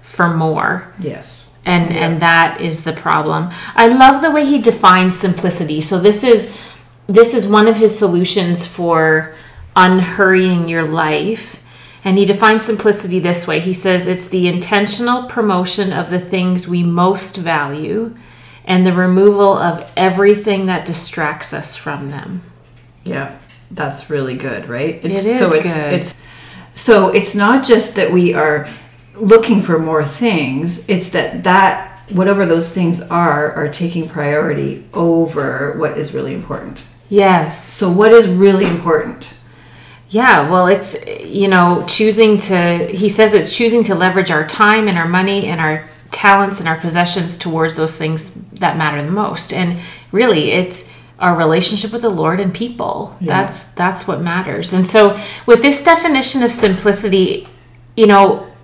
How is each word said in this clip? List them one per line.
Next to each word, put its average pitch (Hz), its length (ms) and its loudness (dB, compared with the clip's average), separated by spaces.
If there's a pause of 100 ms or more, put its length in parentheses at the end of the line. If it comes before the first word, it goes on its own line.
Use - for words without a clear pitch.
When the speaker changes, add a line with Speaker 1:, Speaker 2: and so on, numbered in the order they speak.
Speaker 1:
for - 280 -2
more. 160 580 -2 (100)
Speaker 2:
Yes. - 520 -14 (160)
Speaker 1:
And, 170 260 0
Speaker 2:
Yeah. 170 160 -2
Speaker 1:
and 165 140 -2
that 165 380 2
is 160 240 -6
the 160 100 -6
problem. 160 560 -2 (260)
I 226 120 6
love 262 340 6
the 320 100 0
way 302 140 2
he 277 120 2
defines 185 580 4
simplicity. 175 640 -2
So 180 180 -2
this 208 240 4
is, 226 280 4 (560)
this 226 280 6
is 208 100 0
one 208 220 4
of 220 100 2
his 208 200 4
solutions 175 680 0
for 160 680 0 (400)
unhurrying 185 920 2
your 165 180 -2
life. 156 720 -4 (460)
And 190 140 2
he 202 80 4
defines 214 400 2
simplicity 202 540 0
this 175 260 -2
way. 156 140 -2
He 180 140 -4
says, 180 340 0
"It's 180 200 -4
the 180 200 0
intentional 208 760 -2
promotion 190 680 -2
of 170 160 -6
the 180 100 -2
things 180 480 -2
we 175 140 -2
most 175 560 0
value 165 760 -6 (520)
and 185 200 2
the 185 80 2
removal 196 640 4
of 170 260 -4 (140)
everything 196 720 2
that 175 180 -4
distracts 160 680 -6
us 151 220 -8
from 143 340 -10
them." 175 320 -12 (640)
Speaker 2:
Yeah, 139 280 -8 (380)
that's - 400 -10
really 135 260 -4
good, 127 340 -10
right? 131 340 -6
It's, 196 160 -2
Speaker 1:
It 196 60 -2
is 240 140 0
Speaker 2:
so 175 180 4
it's, 175 180 0
Speaker 1:
good. 151 180 -4
Speaker 2:
it's, 175 220 -6 (580)
so 202 360 4
it's - 260 0
not 226 300 2
just 226 300 2
that 180 180 0
we 175 200 4
are 151 360 -2 (460)
looking 214 460 4
for 175 160 0
more 156 280 -2
things, 156 840 -4
it's 180 220 -2
that, - 340 -6
that - 560 0 (120)
whatever 196 340 2
those 165 240 0
things 175 320 -2
are, 156 520 -2
are 147 140 -6
taking 165 400 -6
priority 147 840 -4
over 151 840 -2
what 160 200 -4
is - 160 -8
really 131 200 -6
important. - 500 -12 (260)
Speaker 1:
Yes. 185 520 2
Speaker 2:
So - 300 0
what 214 220 6
is 226 160 8
really 190 360 4
important? 165 680 -4 (800)
Speaker 1:
Yeah, 202 380 0
well, 180 180 2
it's, - 380 0 (180)
you 196 240 -2
know, 175 400 2
choosing 214 500 2
to, 175 500 0
he 196 220 -2
says 208 260 4
it's 165 200 2
choosing 233 280 2
to 202 120 0
leverage 180 360 0
our 156 160 -2
time 214 400 2
and 185 100 0
our 170 100 -2
money 190 400 0
and 165 140 -4
our 156 260 -4 (220)
talents 196 500 2
and 175 80 -4
our 165 100 -2
possessions 175 600 -2
towards 160 400 -2
those 156 180 -2
things 156 380 -6 (200)
that 156 220 -2
matter 147 280 -4
the 151 80 -6
most. 196 420 -4
And 175 240 -4 (340)
really, 190 400 2
it's - 400 -2 (280)
our 180 160 2
relationship 170 580 0
with 233 80 -6
the 233 80 0
Lord 170 300 -2
and 190 120 -2
people. - 680 -8
Speaker 2:
Yeah. 165 240 -2
Speaker 1:
That's, - 300 -10
that's 180 340 -4
what 180 140 -6
matters. 175 520 -6
And 185 140 2
so 202 320 4 (260)
with 226 160 6
this 277 220 2
definition 311 580 0
of 240 100 2
simplicity, 196 960 0 (500)
you 220 120 6
know 196 400 4 (160)